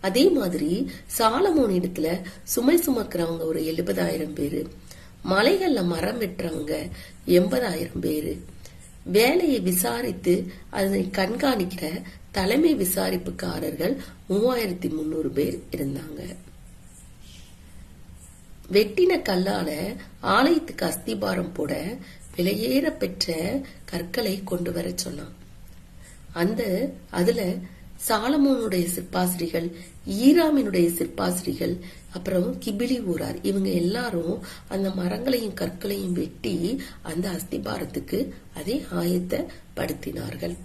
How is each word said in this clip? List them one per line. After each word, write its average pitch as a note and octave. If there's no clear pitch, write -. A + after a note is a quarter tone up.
அதே A3+
மாதிரி G3+
சாலமோன் B3+
இடத்துல F3+
சுமை C4+
சுமக்கிறவங்க E3+
ஒரு D#3+
எழுபதாயிரம் E3
பேரு, C#3+
மலைகள்ல B3+
மரம் F3
வெட்டுறவங்க D#3+
எண்பதாயிரம் F3+
பேரு, D#3+
வேலையை B3+
விசாரித்து F#3
அதனை G3
கண்காணிக்கிற F#3+
தலைமை B3+
விசாரிப்புக்காரர்கள் F3+
மூவாயிரத்தி G3+
முன்னூறு D#3
பேர் -
இருந்தாங்க. -
வெட்டின D#4
கல்லால F#3
ஆலயத்துக்கு A#3+
அஸ்திபாரம் F#3
போட D3+
விலையேற A#3
பெற்ற F3+
கற்களை F#3
கொண்டு F3
வர E3+
சொன்னான். -
அந்த, G#3
அதுல F#3
சாலமோனுடைய A3+
சிற்பாசிரிகள், F3
ஈராமினுடைய A#3+
சிற்பாசிரிகள், F3+
அப்புறம் F#3+
கிபிலி A#3
ஊரார், E3+
இவங்க G3
எல்லாரும் F#3
அந்த F#3+
மரங்களையும் G#3
கற்களையும் F#3+
வெட்டி F3+
அந்த E3+
அஸ்திபாரத்துக்கு -
அதை F#3+
ஆயத்தப்படுத்தினார்கள். F3